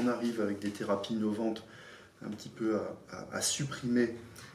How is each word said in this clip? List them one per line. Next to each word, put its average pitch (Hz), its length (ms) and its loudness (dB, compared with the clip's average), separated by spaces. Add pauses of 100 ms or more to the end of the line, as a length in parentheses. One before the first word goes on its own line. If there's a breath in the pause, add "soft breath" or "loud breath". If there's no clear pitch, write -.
on 123 40 6
arrive 117 340 2
avec 101 180 2
des 101 100 -2
thérapies 104 460 0
innovantes, 107 480 0 (600 loud breath)
un 107 60 -6
petit 104 200 -8
peu 110 260 2
à, 92 200 -2 (160)
à, - 260 -6
à - 40 -2
supprimer, 120 720 2 (400 loud breath)